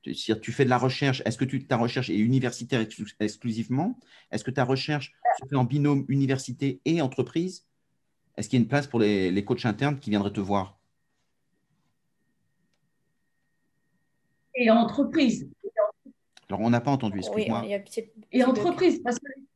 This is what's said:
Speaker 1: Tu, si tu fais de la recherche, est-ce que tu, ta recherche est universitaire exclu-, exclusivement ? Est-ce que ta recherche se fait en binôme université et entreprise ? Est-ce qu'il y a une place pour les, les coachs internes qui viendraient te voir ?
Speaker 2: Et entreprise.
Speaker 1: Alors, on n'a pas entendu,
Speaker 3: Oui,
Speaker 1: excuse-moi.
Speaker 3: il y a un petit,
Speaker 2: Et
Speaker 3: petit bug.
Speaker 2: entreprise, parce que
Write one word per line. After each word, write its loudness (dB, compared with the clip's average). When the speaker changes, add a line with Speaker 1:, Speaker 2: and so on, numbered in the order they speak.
Speaker 1:
Tu, -8
si -4
tu -12
fais 2
de 2
la 4
recherche, 0
est-ce -2
que 0
tu, -6
ta 0
recherche -2
est -2
universitaire 0
exclu-, -8
exclusivement ? -4
Est-ce -6
que -6
ta 2
recherche -2
se -14
fait -4
en 4
binôme 0
université -2
et 0
entreprise ? -4
Est-ce -8
qu'il 2
y 6
a 6
une -8
place 0
pour -2
les, 4
les 0
coachs -2
internes 0
qui -12
viendraient 0
te -4
voir ? -2
Speaker 2:
Et 4
entreprise. 4
Speaker 1:
Alors, -4
on 2
n'a 4
pas 0
entendu, -2
Speaker 3:
Oui, -8
Speaker 1:
excuse-moi. -2
Speaker 3:
il -8
y -4
a -2
un -4
petit, -10
Speaker 2:
Et -10
Speaker 3:
petit 2
bug. 6
Speaker 2:
entreprise, 2
parce -2
que -16